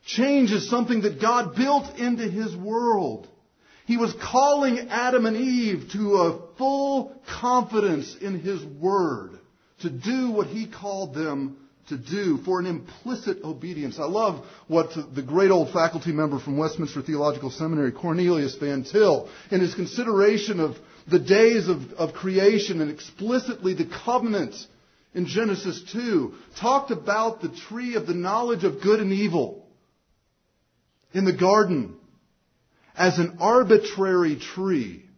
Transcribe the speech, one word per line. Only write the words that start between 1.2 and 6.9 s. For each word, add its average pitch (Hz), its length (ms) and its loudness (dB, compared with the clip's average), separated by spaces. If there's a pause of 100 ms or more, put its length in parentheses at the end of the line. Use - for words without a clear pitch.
God 226 340 0
built 277 420 0
into 233 320 -2
His 196 260 -6
world. 202 760 -2 (560)
He 233 100 0
was 226 260 0
calling 269 680 2
Adam 247 360 2
and 220 120 0
Eve 240 560 -2
to 202 220 0
a 170 420 0
full 277 580 -2 (240)